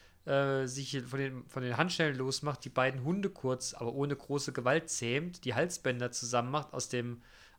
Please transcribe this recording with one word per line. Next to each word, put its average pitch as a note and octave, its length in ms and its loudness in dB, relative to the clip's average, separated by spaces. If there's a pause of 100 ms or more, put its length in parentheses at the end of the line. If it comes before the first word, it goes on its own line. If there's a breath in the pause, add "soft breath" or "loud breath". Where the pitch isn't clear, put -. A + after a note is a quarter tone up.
(240 soft breath)
äh, C#3 420 4
sich C3 360 -4
von B2 180 -6
den, C3 280 -4
von C3 140 -4
den B2 140 0
Handschellen D#3+ 400 2
losmacht, C3 480 -2
die B2+ 60 -10
beiden C3 340 2
Hunde F#3+ 260 0
kurz, - 440 -2
aber A#2 200 -4
ohne C#3+ 220 2
große C#3 360 -2
Gewalt C#3 380 2
zähmt, D3+ 540 -2
die A#2+ 100 0
Halsbänder B2+ 560 0
zusammen B2 400 0
macht, C#3+ 220 -2
aus A#2+ 160 -4
dem, A#2+ 340 -4 (360 soft breath)